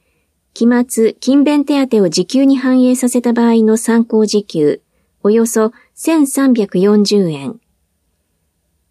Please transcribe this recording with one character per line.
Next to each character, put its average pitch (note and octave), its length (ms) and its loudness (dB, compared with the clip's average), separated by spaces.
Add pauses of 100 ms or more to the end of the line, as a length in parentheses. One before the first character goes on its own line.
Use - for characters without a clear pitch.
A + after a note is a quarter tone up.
(520)
期 - 140 -2
末、 A#3+ 480 0
勤 C#4 300 0
勉 D4 200 0
手 C#4 220 -2
当 A3 160 0
を F3+ 60 2
時 F3+ 180 -4
給 C4+ 180 0
に C4+ 140 2
反 B3+ 260 0
映 B3+ 100 2
さ B3 140 -2
せ A#3+ 140 -2
た A#3+ 100 -2
場 A#3 160 0
合 A3+ 140 2
の A3 140 2
参 A3+ 280 0
考 A3 220 0
時 G#3 180 -2
給、 D3+ 380 -2 (400)
お G3+ 80 0
よ A3+ 160 2
そ A3+ 260 -2 (220)
千 D#4+ 320 0
三 C4+ 260 0
百 A3+ 260 -2
四 G#3 260 2
十 G3 260 0
円。 C#3+ 280 -10 (1300)